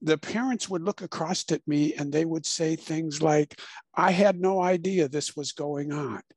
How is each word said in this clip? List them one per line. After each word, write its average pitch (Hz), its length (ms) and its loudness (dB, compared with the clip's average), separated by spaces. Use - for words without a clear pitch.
the 156 160 2
parents 240 500 -2
would 185 140 -4
look 196 200 -4
across 170 480 -4
at 156 160 -2
me 147 280 2
and 143 180 -4
they 156 120 2
would 160 220 -4
say 160 300 0
things 156 460 -4
like, 151 380 2
I 175 160 4
had 190 300 4
no 190 200 2
idea 180 480 2
this 143 280 -4
was 143 160 -6
going 147 400 -4
on. 135 280 -4